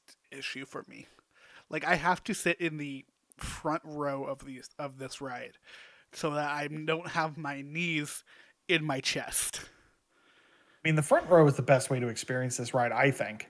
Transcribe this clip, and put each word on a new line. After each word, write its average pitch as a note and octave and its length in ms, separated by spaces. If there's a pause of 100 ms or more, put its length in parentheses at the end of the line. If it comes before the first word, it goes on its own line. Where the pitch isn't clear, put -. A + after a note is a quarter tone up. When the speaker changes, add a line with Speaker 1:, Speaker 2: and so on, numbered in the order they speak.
(300)
Speaker 1:
issue C3+ 360
for - 220
me. - 180 (640)
Like, D3+ 160
I F3 80
have E3+ 300
to F#3+ 100
sit E3+ 260
in D#3+ 160
the C#3 280 (340)
front - 460
row C#3+ 400
of C3+ 200
these, C3 240 (100)
of C#3 200
this C3 240
ride B2 340 (560)
so - 180
that D3 200
I D3 180
don't D#3+ 400
have D#3+ 300
my C#3+ 240
knees D#3 640 (440)
in D#3+ 160
my C3+ 160
chest. - 600 (1200)
Speaker 2:
I D#3+ 40
mean, D#3+ 60
the D#3 80
front D#4 260
row E3 200
is C3 80
the C3+ 60
best C3 280
way C3 80
to B2 80
experience B2+ 520
this A#2+ 140
ride, A#2+ 200
I C3+ 180
think. G#2+ 400